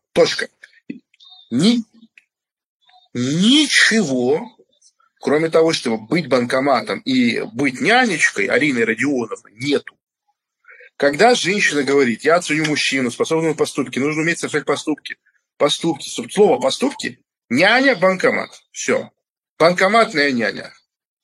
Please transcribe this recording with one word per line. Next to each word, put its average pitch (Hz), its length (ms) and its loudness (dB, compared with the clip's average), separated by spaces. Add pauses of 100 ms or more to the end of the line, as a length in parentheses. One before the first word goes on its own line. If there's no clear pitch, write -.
(120)
Точка. - 380 0 (1000)
Ни-, 214 360 2 (1300)
ничего, 170 1400 2 (640)
кроме 156 280 0
того, 165 220 4
чтобы 113 340 -4
быть 156 220 -2
банкоматом 123 720 0
и 123 400 0 (140)
быть 127 260 -4
нянечкой 190 680 2
Арины 127 360 0
Родионовны, 117 720 -4
нету. 127 440 -6 (1000)
Когда 147 360 4
женщина 175 500 -2
говорит: 131 420 0
"Я 165 160 4
ценю 156 240 -2
мужчину, 135 440 -2
способного 160 420 -2
на 147 40 -4
поступки", 131 440 -4
нужно 151 240 -2
уметь 165 160 -2
совершать 143 260 -6
поступки. - 520 -6 (380)
Поступки. 156 540 -2
Су-, - 200 -10
слово 196 300 4
"поступки", 135 640 -4 (240)
няня, 220 480 2
банкомат. 170 560 0 (200)
Всё. - 400 -4 (460)
Банкоматная 180 760 2
няня. 110 400 -4 (500)